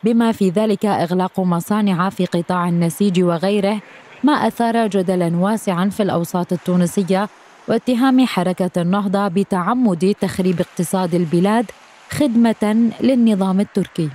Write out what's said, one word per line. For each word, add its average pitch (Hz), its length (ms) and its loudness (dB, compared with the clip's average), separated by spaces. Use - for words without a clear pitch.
بما 233 280 2
في 202 180 0
ذلك 208 360 0
إغلاق 180 540 -2
مصانع 185 720 0
في 185 160 -2
قطاع 175 440 -2
النسيج 175 540 0
وغيره، 196 580 0
ما 277 80 4
أثار 226 560 0
جدلًا 180 500 0
واسعًا 190 520 0
في 202 140 -4
الأوساط 175 500 -2
التونسية، 180 760 0
واتهام 254 580 2
حركة 180 560 -2
النهضة 196 460 0
بتعمد 190 920 0
تخريب 185 380 -2
اقتصاد 180 560 -2
البلاد 175 500 2
خدمة 226 840 2
للنظام 214 580 2
التركي. 175 560 -2